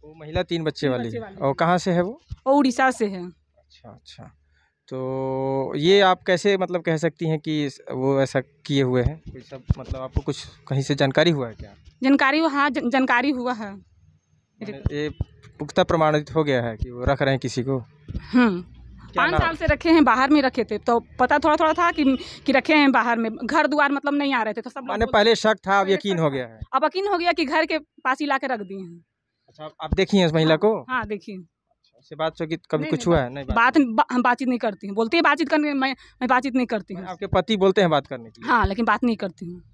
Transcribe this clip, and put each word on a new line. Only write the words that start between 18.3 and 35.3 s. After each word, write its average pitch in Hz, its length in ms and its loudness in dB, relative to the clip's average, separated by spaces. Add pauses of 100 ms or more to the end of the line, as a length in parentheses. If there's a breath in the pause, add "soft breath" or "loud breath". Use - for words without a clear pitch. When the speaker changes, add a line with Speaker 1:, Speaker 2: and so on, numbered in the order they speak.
Speaker 2:
हम्म। 214 300 2
Speaker 1:
क्या - 540 -20
Speaker 2:
पाँच 277 140 2
Speaker 1:
नाम? 320 100 0
Speaker 2:
साल 330 160 -2
से 330 100 -4
रखे 311 240 0
हैं 320 140 6
बाहर 254 260 2
में 302 120 4
रखे 247 220 0
थे, 208 140 -6
तो 233 260 0 (140)
पता 254 200 2
थोड़ा 302 180 2
थोड़ा 320 160 2
था 339 200 0
कि, 269 260 0 (280 loud breath)
कि 269 60 0
रखे 269 220 2
हैं 285 180 6
बाहर 233 260 2
में, 226 120 -2 (140)
घर 302 220 2
द्वार, 285 260 0
मतलब, 285 220 -4
नहीं 285 200 -2
आ 233 80 0
रहे 220 120 -4
थे, 233 60 -10
तो 233 100 -12
सब - 80 -14
लोग 247 100 -14
Speaker 1:
माने 208 160 -2
Speaker 2:
बोलते 254 80 -6
Speaker 1:
पहले 233 220 6
शक 214 200 2 (120)
था, 196 140 4
अब 196 40 2
Speaker 2:
पहले 190 100 2
Speaker 1:
यकीन 190 220 -2
Speaker 2:
शक 165 40 0
Speaker 1:
हो 160 60 2
Speaker 2:
था। 139 80 0
Speaker 1:
गया 127 120 -4
है। 113 140 -20 (120)
Speaker 2:
अब 262 120 0
यकीन 359 220 -2
हो 392 120 0
गया 349 140 0
कि 339 120 0
घर 320 220 0
के 320 120 -2
पास 269 420 -4
ही 302 60 -4
लाके 277 200 -2
रख 254 140 -4
दिए 196 180 -12
हैं। 170 260 -16 (440)
Speaker 1:
अच्छा, - 160 -20
आप, 156 180 -16
आप 151 120 -2
देखी 190 220 4
हैं 185 100 8
उस 151 60 2
महिला 160 180 4
Speaker 2:
हाँ, 156 80 4
Speaker 1:
को? 202 240 2
Speaker 2:
हाँ, 247 240 -4
देखी 208 260 -10
हूँ। 185 140 -14 (520)
Speaker 1:
उससे - 180 -20
बात 160 180 -2
चौकी 160 220 -6
कभी - 220 -4
Speaker 2:
नहीं, 311 120 -4
Speaker 1:
कुछ 233 180 -2
Speaker 2:
नहीं, 170 100 4
Speaker 1:
हुआ 135 60 0
है? 123 100 -10
नहीं, 139 100 -10
बात 214 120 -2
Speaker 2:
बात, 240 220 4
बा-, 254 340 0
हम 247 100 0
बातचीत 247 260 0
नहीं 247 100 -2
करती 208 280 -6
हूँ, 196 100 -8
बोलती 226 200 0
है 339 60 4
बातचीत 302 260 2